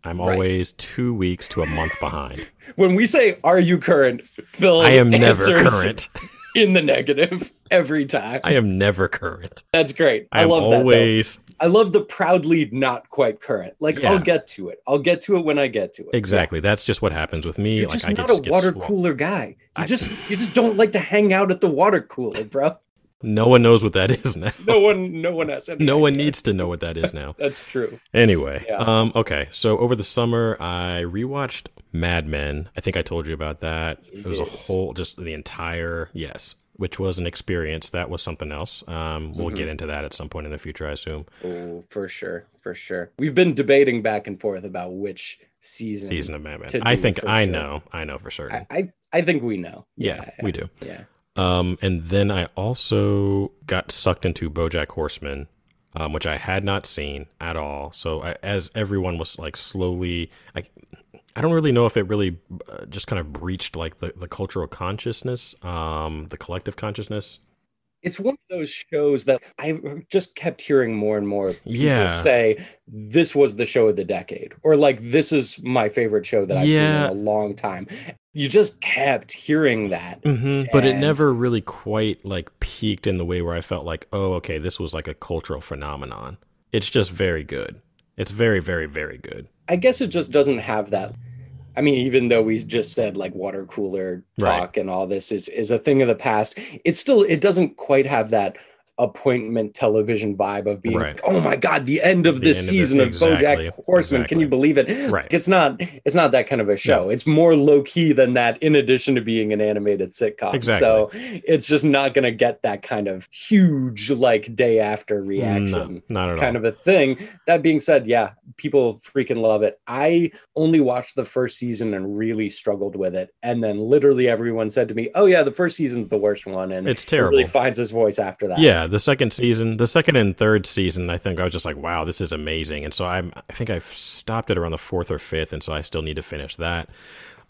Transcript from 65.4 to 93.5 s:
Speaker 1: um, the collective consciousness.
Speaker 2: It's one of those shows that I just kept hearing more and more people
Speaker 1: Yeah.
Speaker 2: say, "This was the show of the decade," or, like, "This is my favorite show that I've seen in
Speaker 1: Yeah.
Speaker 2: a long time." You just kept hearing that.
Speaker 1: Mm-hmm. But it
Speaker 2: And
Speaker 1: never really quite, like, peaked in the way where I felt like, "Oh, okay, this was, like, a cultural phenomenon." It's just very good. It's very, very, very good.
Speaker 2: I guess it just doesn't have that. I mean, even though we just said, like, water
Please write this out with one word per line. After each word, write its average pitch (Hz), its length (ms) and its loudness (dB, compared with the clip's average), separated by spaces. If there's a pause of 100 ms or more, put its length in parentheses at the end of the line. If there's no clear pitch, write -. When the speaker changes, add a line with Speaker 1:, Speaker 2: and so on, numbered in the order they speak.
Speaker 1:
um, 80 680 -6
the 78 60 -14
collective - 380 -10
consciousness. 107 640 -10 (640)
Speaker 2:
It's 180 160 -8
one 240 160 -2
of 185 240 -12
those 151 120 -8
shows 147 540 -2
that 131 160 2 (180)
I 156 180 -4 (320)
just - 280 -2
kept - 260 -6
hearing 127 320 2
more 104 240 0
and 101 80 -2
more 101 260 -2
people - 200 -10
Speaker 1:
Yeah. 117 420 2
Speaker 2:
say, 110 500 2 (220)
"This 107 480 0
was 131 220 4
the 113 100 -2
show 113 220 4
of 95 80 2
the 95 80 -4
decade," - 580 -8
or, 156 140 4
like, 139 240 4
"This 131 320 0
is 131 320 -2
my 123 240 0
favorite 107 360 0
show 104 200 0
that 95 120 -2
I've 139 120 2
seen 156 80 4
in 151 40 4
Speaker 1:
Yeah. 151 300 2
Speaker 2:
a - 20 -6
long 104 440 -2
time." 95 320 -8 (460)
You 143 140 -4
just 208 320 2
kept - 520 -2
hearing 127 560 0
that. 87 340 -10
Speaker 1:
Mm-hmm. 139 480 -2
But 135 160 4
it 135 60 6
Speaker 2:
And 135 80 -2
Speaker 1:
never 143 340 2
really 117 260 0
quite, 107 640 -4
like, 95 360 -10
peaked - 480 -4
in 92 80 0
the 90 80 -4
way 87 180 -4
where 85 140 -4
I 85 60 -6
felt 78 220 -8
like, 80 280 -8
"Oh, 95 220 -2
okay, 85 240 -6
this 85 200 -6
was, 85 160 -8
like, 80 140 -8
a 76 60 -12
cultural 73 460 -8
phenomenon." 69 760 -12 (360)
It's 107 160 -2
just 98 220 0
very 87 320 -2
good. 69 380 -10 (360)
It's 95 140 -8
very, 104 300 2
very, 82 260 -4
very 76 320 -10
good. - 300 -16 (200)
Speaker 2:
I 175 60 0
guess 175 260 2
it 240 80 -2
just 151 220 -4
doesn't 139 280 4
have 107 320 -4
that. 101 260 -6 (600)
I 123 40 -2
mean, 143 140 4
even 127 340 2
though 117 140 4
we 110 160 0
just 110 340 -4
said, - 240 -4
like, 92 200 -8
water 95 300 -8